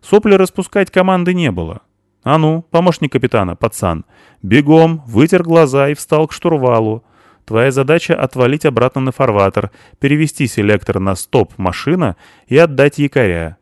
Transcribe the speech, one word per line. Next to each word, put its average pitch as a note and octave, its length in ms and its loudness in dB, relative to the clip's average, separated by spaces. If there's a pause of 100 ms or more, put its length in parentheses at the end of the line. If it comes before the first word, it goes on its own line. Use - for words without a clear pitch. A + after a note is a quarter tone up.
Сопли G#3 320 2
распускать F#3+ 580 -2
команды F#3 420 0
не E3+ 180 0
было. E2+ 300 -8 (420)
А C#3+ 140 0
ну, D#3+ 260 0
помощник E3+ 480 -2
капитана, A2 440 -2
пацан, F2+ 500 -4 (360)
бегом, D3+ 640 2
вытер D#3+ 380 0
глаза C#3+ 460 2
и D3 40 -4
встал D#3 340 -2
к - 60 -12
штурвалу. A#2+ 720 -2 (420)
Твоя A2+ 240 0
задача — C3+ 460 0
отвалить B2+ 500 -2
обратно B2+ 360 0
на C3 100 -4
фарватер, G#2 580 0 (300)
перевести D3 480 -2
селектор G2+ 520 -2
на F#2+ 160 -2
стоп - 420 -2
машина G#2+ 580 -4 (320)
и B2+ 100 2
отдать D3 400 2
якоря. F#2 640 -2